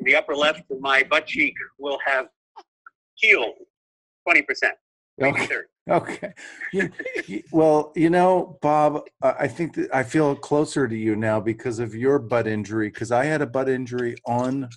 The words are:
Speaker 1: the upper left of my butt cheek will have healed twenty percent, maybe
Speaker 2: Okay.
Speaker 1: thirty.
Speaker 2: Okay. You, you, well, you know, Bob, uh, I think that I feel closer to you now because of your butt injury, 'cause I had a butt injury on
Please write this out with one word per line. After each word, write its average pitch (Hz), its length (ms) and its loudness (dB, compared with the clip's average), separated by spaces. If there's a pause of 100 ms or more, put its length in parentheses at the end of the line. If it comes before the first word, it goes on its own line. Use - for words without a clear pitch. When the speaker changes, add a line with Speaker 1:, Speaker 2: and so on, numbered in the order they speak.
Speaker 1:
the 135 100 4
upper 151 200 0
left 151 360 0
of 131 100 -8
my 135 220 2
butt 151 240 0
cheek 151 260 -2 (240)
will 139 260 -6
have 135 220 0 (880)
healed 160 400 2 (720)
twenty 165 160 4
percent, 147 320 -2 (460)
maybe 139 180 2
Speaker 2:
Okay. - 80 -2
Speaker 1:
thirty. - 220 -6 (200)
Speaker 2:
Okay. 175 460 -2 (400)
You, 180 160 -2 (380)
you, 196 240 -8
well, 156 440 4
you 165 140 4
know, 180 540 2
Bob, 151 400 2 (180)
uh, - 180 2
I 143 80 0
think 147 280 -6
that - 180 -6
I 131 80 2
feel 143 340 0
closer 147 520 0
to 113 80 -4
you 110 200 0
now 110 240 0
because 110 380 -4
of 113 160 -6
your 131 240 2
butt 113 300 0
injury, 107 420 -2
'cause 104 220 -6
I 120 140 4
had 151 180 0
a - 20 -4
butt 131 240 -2
injury 123 460 -4 (100)
on 127 520 -2